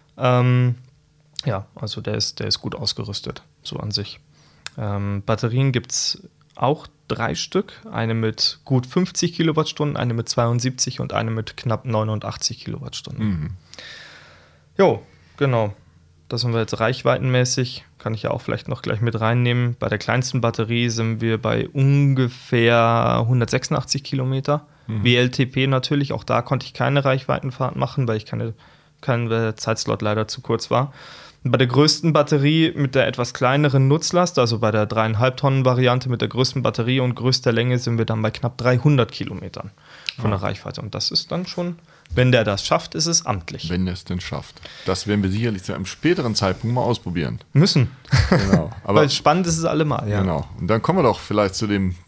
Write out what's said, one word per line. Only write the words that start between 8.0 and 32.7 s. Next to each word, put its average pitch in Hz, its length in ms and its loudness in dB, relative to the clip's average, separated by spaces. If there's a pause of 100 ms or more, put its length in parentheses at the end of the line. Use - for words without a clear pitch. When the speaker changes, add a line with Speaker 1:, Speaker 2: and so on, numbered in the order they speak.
Speaker 1:
mit 110 520 -2
gut 127 200 2
fünfzig 180 480 -2
Kilowattstunden, 156 640 0
eine 120 160 0
mit 117 160 -4
zweiundsiebzig 120 680 -2
und 123 140 -6
eine 113 180 0
mit 110 260 -6
knapp 110 280 -4
neunundachtzig 110 720 -4
Kilowattstunden. - 680 -8
Speaker 2:
Mhm. 85 240 -2 (1300)
Speaker 1:
Jo, 165 240 4 (360)
genau. 117 360 0 (540)
Das 123 140 -4
sind 120 120 0
wir 113 60 2
jetzt - 200 -2
reichweitenmäßig. 127 1040 0 (120)
Kann 113 160 -6
ich 107 100 -6
ja - 80 -2
auch - 100 -4
vielleicht - 260 -6
noch - 160 -6
gleich 107 180 -4
mit 113 180 0
reinnehmen. 120 600 2
Bei 113 100 -2
der 110 80 0
kleinsten 123 440 0
Batterie 117 480 0
sind 113 320 -2
wir 113 200 0
bei 113 280 0
ungefähr 120 1600 4
hundertsechsundachtzig 131 760 0
Kilometer. 135 640 -2 (200)
Speaker 2:
Mhm. 110 160 -4
Speaker 1:
W 120 120 6
L 123 160 4
T 131 160 0
P 131 200 0
natürlich. 139 460 0
Auch 107 100 -6
da 117 180 0
konnte 123 260 -2
ich - 60 -18
keine 135 300 0
Reichweitenfahrt 135 720 -2
machen, 131 320 -2
weil 110 100 0
ich 107 100 -8
keine, 113 260 -6 (480)
kein, 117 300 -2
äh, 113 240 0
Zeitslot 113 480 -4
leider 107 240 0
zu - 140 -10
kurz - 280 -4
war. 127 240 2 (500)
Und 127 80 -2
bei 123 60 4
der 127 100 4
größten 151 440 4
Batterie 151 640 4